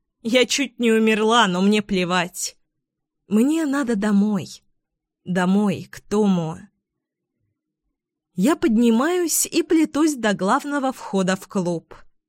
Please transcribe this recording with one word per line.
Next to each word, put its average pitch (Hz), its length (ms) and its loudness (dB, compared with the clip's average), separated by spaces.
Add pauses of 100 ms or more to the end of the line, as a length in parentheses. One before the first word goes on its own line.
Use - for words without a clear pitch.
(300)
Я 240 160 4
чуть 247 320 -4
не 233 140 2
умерла, 220 560 4
но 180 140 0
мне 208 200 2
плевать. 180 760 -4 (720)
Мне 294 380 2
надо 269 300 -2
домой. 202 640 -2 (640)
Домой, 185 640 0
к - 120 -20
Тому. 185 560 -2 (1800)
Я 247 200 0
поднимаюсь 277 880 0
и 320 180 -2
плетусь 302 520 0
до 220 180 -2
главного 262 580 -2
входа 190 460 -2
в - 100 -14
клуб. 175 480 -6 (340)